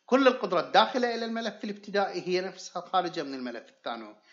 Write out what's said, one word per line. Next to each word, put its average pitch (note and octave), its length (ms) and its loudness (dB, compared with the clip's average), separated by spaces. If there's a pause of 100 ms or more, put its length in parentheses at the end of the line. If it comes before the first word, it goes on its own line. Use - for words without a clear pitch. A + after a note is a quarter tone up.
كل C4 220 6
القدرة G3 320 2
الداخلة A#3 540 4
إلى A3+ 100 -4
الملف A3+ 400 -6
الابتدائي G3 640 -2
هي F3+ 120 0
نفسها F3+ 420 -10
خارجة F3 400 -2
من C#3 120 -8
الملف A#2+ 340 -10
الثانوي. A2 480 -10 (160)